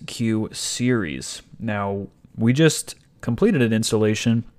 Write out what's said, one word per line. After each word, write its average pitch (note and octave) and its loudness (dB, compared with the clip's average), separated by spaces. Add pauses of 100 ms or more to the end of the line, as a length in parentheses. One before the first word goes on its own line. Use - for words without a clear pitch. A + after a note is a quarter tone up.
Q A2 -2
series. G#2+ -4 (160)
Now, G2+ -4 (280)
we A#2 2
just D#3 2 (260)
completed D#3+ 2
an A2+ 2
installation A2 2 (140)